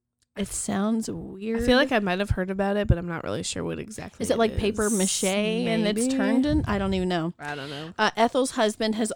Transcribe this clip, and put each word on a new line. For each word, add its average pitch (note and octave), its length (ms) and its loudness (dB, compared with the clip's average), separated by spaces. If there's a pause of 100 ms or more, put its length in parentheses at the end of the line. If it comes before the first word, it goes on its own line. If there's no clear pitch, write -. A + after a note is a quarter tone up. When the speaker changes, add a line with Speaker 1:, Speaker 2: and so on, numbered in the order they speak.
(360)
Speaker 1:
It G3+ 120 -4
sounds G#3+ 600 -2
weird. G3 520 -6
Speaker 2:
I A#3 40 0
feel B3 120 6
like C4+ 140 4
I B3 80 4
might F#3 200 0
have G3+ 120 0
heard F#3 200 -2
about G3 260 0
it, G#3 100 -2
but E3+ 100 6
I'm F3 100 -6
not E3 160 -6
really G2+ 200 -4
sure F3 200 -6
what E3 160 -4
exactly G3+ 440 -10
Speaker 1:
Is F#3 60 -4
it, - 60 2
Speaker 2:
it - 20 -2
Speaker 1:
like, A3+ 200 2
paper G#3 280 0
Speaker 2:
is. G#3+ 120 2
Speaker 1:
mache F#3+ 260 2
and G#3+ 640 2
it's G#3+ 200 0
Speaker 2:
Maybe. C4 80 0
Speaker 1:
turned A#3+ 300 2
in? D4 220 2
I G3+ 100 0
don't G3 160 0
even F#3 160 0
know. F3 300 0
Speaker 2:
I D3 160 -8
don't C#3+ 160 -8
know. D#3 260 -10
Speaker 1:
Uh, G#3+ 180 2
Ethel's B3+ 360 2
husband A3 440 0
has G#3+ 200 -2